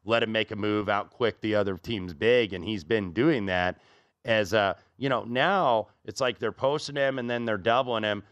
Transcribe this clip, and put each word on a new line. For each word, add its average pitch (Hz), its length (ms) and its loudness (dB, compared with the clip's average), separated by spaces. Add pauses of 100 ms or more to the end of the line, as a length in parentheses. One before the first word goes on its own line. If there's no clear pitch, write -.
let 113 180 2
him 110 100 0
make 110 200 0
a 110 40 -8
move, 104 340 0
out 101 200 0
quick - 320 -2
the 107 140 0
other 98 200 0
team's 90 380 -8
big, 110 400 2
and 90 100 -6
he's 101 200 -6
been 98 300 -2
doing 117 340 2
that. 90 320 0 (440)
As, 110 320 2
uh, 98 180 4 (240)
you 131 100 -4
know, 120 180 -2
now 127 640 2 (140)
it's - 160 -10
like 123 200 -2
they're 113 120 -2
posting 143 440 -2
him 135 240 0
and 120 100 -4
then 120 160 -2
they're 107 140 -2
doubling 117 440 2
him. 104 280 -2